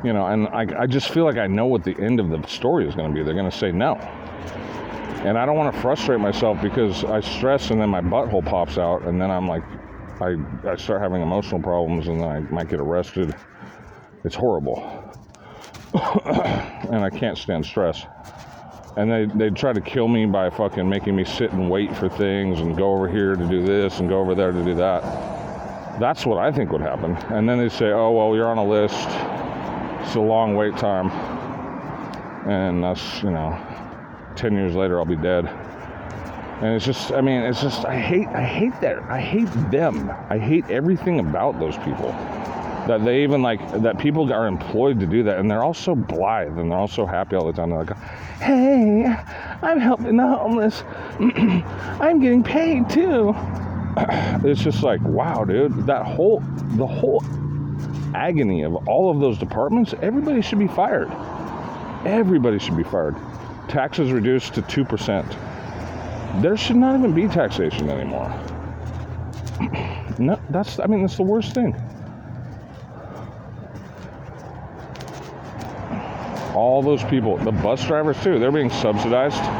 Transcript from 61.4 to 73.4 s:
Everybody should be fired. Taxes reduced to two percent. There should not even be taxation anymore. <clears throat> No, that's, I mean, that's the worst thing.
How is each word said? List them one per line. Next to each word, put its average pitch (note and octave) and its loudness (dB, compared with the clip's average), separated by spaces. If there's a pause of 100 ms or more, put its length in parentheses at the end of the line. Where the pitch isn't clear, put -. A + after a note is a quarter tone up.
Everybody E3+ 4
should E2+ -2
be E2+ 2
fired. D#2+ 0 (520)
Taxes C#3 0
reduced B2+ 2
to A2+ 0
two C#3 0
percent. G#2 -2 (1120)
There F3+ 4
should A3+ 2
not C4 6
even B3 4
be F3 4
taxation G2 0
anymore. C2+ -4 (1300)
<clears throat> - -4 (260)
No, F3+ 2 (100)
that's, F3+ -2
I - 0
mean, G#3 4
that's F#3+ 0
the - 0
worst G3+ 2
thing. A#3 2 (4000)